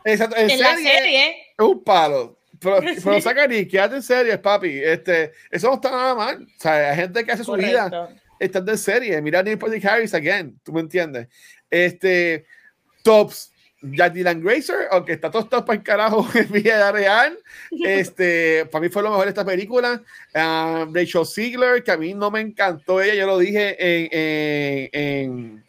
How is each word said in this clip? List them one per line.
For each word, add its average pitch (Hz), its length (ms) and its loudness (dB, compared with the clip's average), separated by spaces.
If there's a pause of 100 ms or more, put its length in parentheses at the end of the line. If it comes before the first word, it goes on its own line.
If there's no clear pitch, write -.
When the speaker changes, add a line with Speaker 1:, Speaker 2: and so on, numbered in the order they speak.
Speaker 1:
Exacto. 220 320 0
En 220 140 2
Speaker 2:
en 262 100 2
la 285 160 6
Speaker 1:
serie, 285 220 2
Speaker 2:
serie. 277 300 2 (300)
Speaker 1:
es - 80 4
un - 180 2
palo. 147 540 2 (200)
Pero, 190 220 2
Speaker 2:
<laughs> 339 140 -2
Sí. - 100 -10
Speaker 1:
pero 202 160 2
Zachary, 240 480 0
quédate 202 280 2
en 269 60 -6
serie, 240 360 2
papi. 185 440 0
Este, 160 500 0 (180)
eso 180 180 -2
no 269 60 2
está 254 160 -2
nada 254 240 0
mal. 240 300 -6
O - 160 -20
sea, 151 320 2
hay 147 40 0
gente 185 300 -2
que 240 60 -4
hace 233 120 -6
su 202 80 -6
vida 202 380 0
Speaker 2:
Correcto. 170 320 -12 (160)
Speaker 1:
estando 190 340 -4
en 220 60 -2
serie. 208 420 -2
Mira 151 200 0
a - 20 0
Neil 214 160 -2
Patrick 220 260 -6
Harris 214 300 0
again, 160 480 -4
¿tú 151 100 -14
me 165 80 -2
entiendes? 156 480 -6 (400)
Este, 175 800 0 (560)
tops, 214 480 4 (340)
Jack 165 280 2
Dylan 175 280 -2
Grazer, 277 520 -2
aunque 175 220 0
está 160 140 -8
todo, 220 160 -2
todo 240 200 -2
para 226 120 -2
el 214 60 -8
carajo 214 420 0
<laughs> - 100 -10
en 220 180 2
vida 208 400 2
real, 214 440 2 (360)
Speaker 2:
<laughs> 349 120 -6
Speaker 1:
este, 175 840 2
para 156 140 -4
mí 170 80 -2
fue 202 140 -2
lo 214 80 0
mejor 196 140 2
de 202 60 -2
esta 196 140 -4
película. 233 560 -2 (320)
Ah, 160 600 -2
Rachel 170 340 0
Ziegler, 247 560 0
que 226 80 -4
a 180 60 2
mí 160 180 -6
no 202 160 -2
me 214 100 -4
encantó 190 600 -2
ella, 202 140 2
yo 196 120 0
lo 190 120 2
dije 202 420 0
en, 170 320 0
en, 151 800 -2
en 131 760 -6